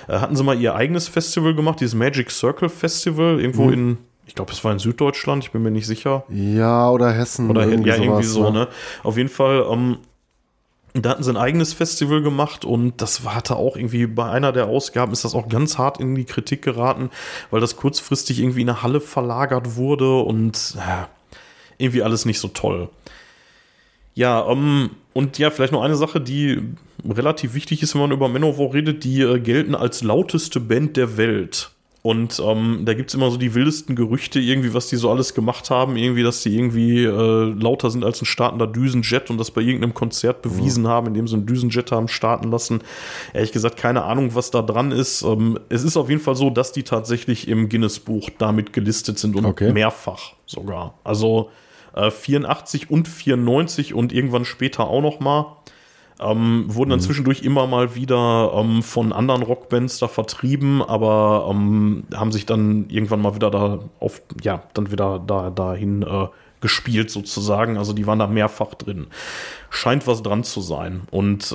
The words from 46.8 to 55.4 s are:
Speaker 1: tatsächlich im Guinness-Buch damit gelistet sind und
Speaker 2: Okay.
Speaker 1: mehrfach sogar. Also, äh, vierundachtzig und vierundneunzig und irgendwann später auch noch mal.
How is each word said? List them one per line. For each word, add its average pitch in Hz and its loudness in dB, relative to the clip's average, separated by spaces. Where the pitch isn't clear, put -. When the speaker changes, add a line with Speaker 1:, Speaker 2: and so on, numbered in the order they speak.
Speaker 1:
tatsächlich 117 -2
im 110 2
Guinness-Buch 110 -2
damit 107 0
gelistet 107 -2
sind 104 0
und 98 0
Speaker 2:
Okay. 101 2
Speaker 1:
mehrfach 107 -2
sogar. 95 -10
Also, 110 0
äh, 107 2
vierundachtzig - -2
und 160 2
vierundneunzig 131 0
und 120 0
irgendwann 123 0
später - -2
auch 131 0
noch 151 0
mal. 147 0